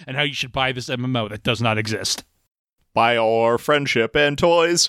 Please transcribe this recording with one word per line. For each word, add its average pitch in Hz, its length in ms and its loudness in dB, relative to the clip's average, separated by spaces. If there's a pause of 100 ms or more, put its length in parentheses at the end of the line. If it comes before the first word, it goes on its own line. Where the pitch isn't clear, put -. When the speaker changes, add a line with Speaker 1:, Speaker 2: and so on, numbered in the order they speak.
Speaker 1:
and 131 100 -10
how 147 60 -12
you 147 120 -8
should 131 180 -8
buy 131 180 -4
this 127 180 -8
M 123 140 -6
M 127 140 -4
O 113 100 -4
that 104 160 -12
does 113 180 -2
not 113 160 0
exist? 107 460 -6 (720)
Speaker 2:
Buy 117 260 4
all 113 240 2
our 117 160 2
friendship 139 580 0
and 147 220 2
toys. 170 500 4